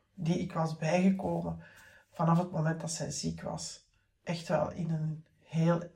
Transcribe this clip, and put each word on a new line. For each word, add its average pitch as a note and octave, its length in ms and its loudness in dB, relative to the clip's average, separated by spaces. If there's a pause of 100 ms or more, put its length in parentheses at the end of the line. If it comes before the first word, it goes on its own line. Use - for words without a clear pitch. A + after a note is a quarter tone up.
(140)
die F3+ 240 0
ik - 140 -4
was D#3+ 240 -2
bijgekomen E3+ 840 2 (480)
vanaf E3+ 280 4
het F#3 120 0
moment D#3+ 300 -2
dat E3 100 -6
zij C#3+ 200 -6
ziek E3 320 -6
was, - 440 -10 (360)
echt - 260 -6
wel - 220 2
in E3 200 -4
een D#3 340 -4 (180)
heel E3+ 400 2 (140)